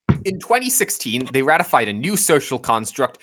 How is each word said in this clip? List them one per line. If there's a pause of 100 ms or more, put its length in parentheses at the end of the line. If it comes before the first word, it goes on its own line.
(240)
in
twenty
sixteen,
they
ratified
a
new
social
construct